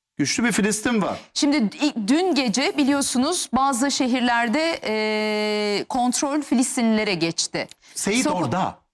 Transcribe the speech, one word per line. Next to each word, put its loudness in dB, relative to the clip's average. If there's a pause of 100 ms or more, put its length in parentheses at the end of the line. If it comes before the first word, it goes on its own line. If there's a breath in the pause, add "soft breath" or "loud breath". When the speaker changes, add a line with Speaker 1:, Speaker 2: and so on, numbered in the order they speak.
(160)
Speaker 1:
Güçlü 0
bir 2
Filistin 0
var. -4 (160)
Speaker 2:
Şimdi 2
i-, -2
dün 2
gece 0
biliyorsunuz 0
bazı 2
şehirlerde, 0
e, -2
kontrol 0
Filistinlilere 2
geçti. -4 (260 soft breath)
Speaker 1:
Seyit 0
Speaker 2:
Sok- 2
Speaker 1:
orada. -2 (160)